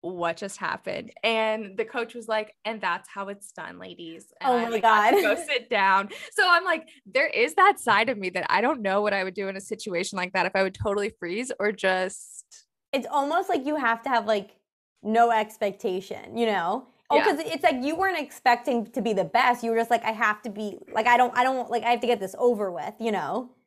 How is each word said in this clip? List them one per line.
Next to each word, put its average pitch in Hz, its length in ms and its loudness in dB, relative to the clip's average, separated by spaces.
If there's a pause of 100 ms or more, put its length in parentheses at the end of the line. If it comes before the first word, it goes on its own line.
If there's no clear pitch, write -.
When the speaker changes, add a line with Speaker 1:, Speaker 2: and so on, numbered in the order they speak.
Speaker 1:
"What 170 360 -4
just 196 200 -10
happened?" - 540 -8 (120)
And 220 540 -2
the 226 80 -2
coach 240 280 -8
was 226 140 -14
like, 214 360 -4
"And 220 160 -6
that's 180 280 -4
how 196 200 -10
it's 202 240 -14
done, 170 260 -16
ladies." 170 640 -18
And 254 120 2
Speaker 2:
Oh 240 60 2
Speaker 1:
I, 233 100 -2
Speaker 2:
my - 20 -6
Speaker 1:
like, 220 160 -2
had 214 240 6
to 320 60 6
Speaker 2:
God. 392 60 4
Speaker 1:
go 214 140 4
sit 294 340 -4
down. 196 400 4 (220)
So 403 160 2
I'm 349 160 6
like, 339 240 -2 (180)
there 262 220 2
is 247 280 0
that 392 240 6
side 226 300 4
of 220 80 -4
me 185 120 -4
that 180 200 -4
I 190 120 4
don't 254 200 0
know 196 200 2
what 208 120 0
I 190 100 -2
would 190 100 -8
do 196 140 -6
in 190 80 -8
a 190 40 -10
situation 196 580 -6
like 185 160 -6
that, 180 120 2
if 185 100 -2
I 196 80 2
would 190 100 -4
totally 202 360 -2 (100)
freeze 208 400 -6
or 208 120 0
just - 920 -4 (260)
Speaker 2:
It's 277 180 -4
almost 294 380 0
like 269 160 -2
you 302 120 -2
have 233 260 0
to 285 80 -6
have, 226 160 0
like, 208 320 -2 (440)
no 233 280 4
expectation, 208 1040 -4
you 233 100 2
know? 202 400 -2 (240)
Oh, 285 60 4
Speaker 1:
Yeah. 311 60 6
Speaker 2:
'cause 330 180 2
it's 320 220 -6
like 277 200 2
you 302 140 -2
weren't 370 220 0
expecting 240 760 0
to 240 100 -4
be 220 100 0
the 196 120 0
best. 247 400 2
You 233 60 -2
were 226 60 0
just 226 140 0
like, 233 140 0
"I 220 80 -2
have 214 300 0
to 233 80 -8
be, 208 280 -8 (140)
like, 220 140 0
I 240 100 6
don't, 240 200 4
I 247 60 2
don't, 254 280 0
like, 240 120 -2
I 233 80 0
have 240 100 2
to 240 60 -4
get 226 140 0
this 190 180 -8
over 208 320 2
with," 170 300 -8
you 220 120 -2
know? 190 420 -4 (120)